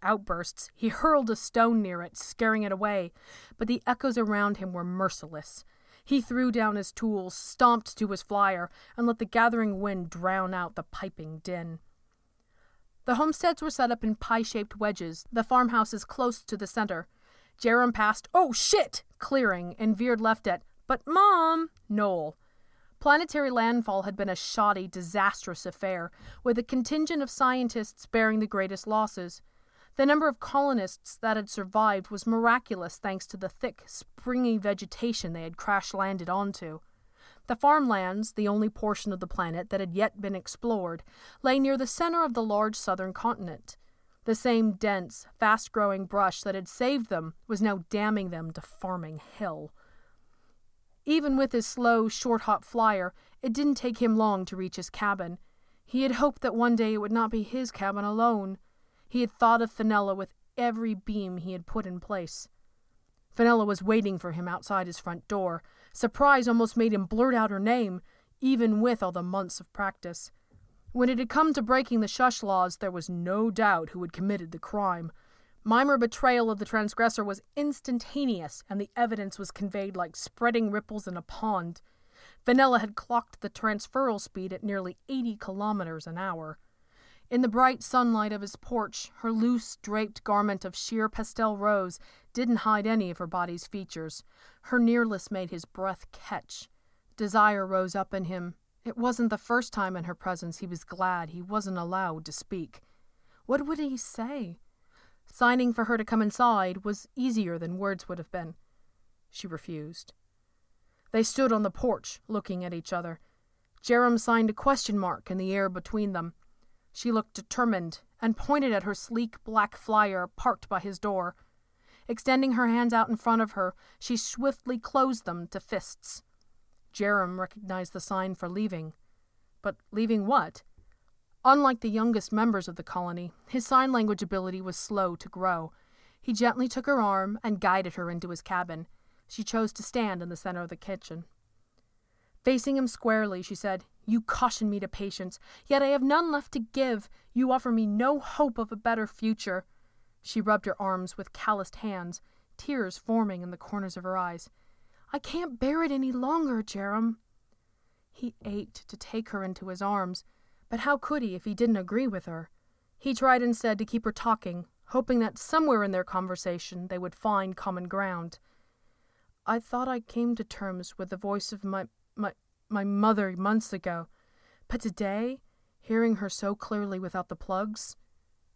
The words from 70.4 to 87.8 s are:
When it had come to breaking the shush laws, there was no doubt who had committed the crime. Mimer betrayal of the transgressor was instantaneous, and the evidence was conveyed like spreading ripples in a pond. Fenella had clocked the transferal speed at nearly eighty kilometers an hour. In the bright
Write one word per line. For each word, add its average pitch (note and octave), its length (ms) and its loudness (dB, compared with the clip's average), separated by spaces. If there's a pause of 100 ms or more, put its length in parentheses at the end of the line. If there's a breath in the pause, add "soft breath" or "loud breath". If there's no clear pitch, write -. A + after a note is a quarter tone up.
When B3 180 2
it B3 120 2
had B3 80 -2
come D#4 260 4
to C#4 80 0
breaking B3 380 2
the G#3 80 0
shush B3+ 340 2
laws, F#3 360 2
there F#3+ 120 -4
was F3 180 -8
no F#3 440 0
doubt F#3 380 4
who F3+ 120 -8
had E3+ 100 -8
committed F3+ 380 -2
the E3+ 80 -10
crime. F3+ 540 -2 (560 soft breath)
Mimer C4 300 6
betrayal A#3+ 500 4
of G#3 120 -2
the G#3 40 -4
transgressor A3 600 0
was G3+ 180 -6 (140)
instantaneous, C4 1120 -2
and G3+ 100 -4
the G3+ 140 -6
evidence G#3+ 420 -2
was G3 140 -6
conveyed G3 460 -6
like E3+ 180 -6
spreading A#3 560 0
ripples G#3 380 -6
in F3+ 80 -8
a E3 60 -10
pond. F#3 600 -4 (640 soft breath)
Fenella B3+ 340 6
had G#3 160 -2
clocked - 460 -4
the G3+ 100 -6
transferal G#3+ 680 -2
speed F#3 320 -6
at F#3 100 -10
nearly G3 340 -4 (120)
eighty A#3+ 260 -2
kilometers F#3+ 720 -4
an E3 120 -10
hour. E3 420 -8 (720 soft breath)
In B3 100 2
the B3+ 80 4
bright B3+ 340 4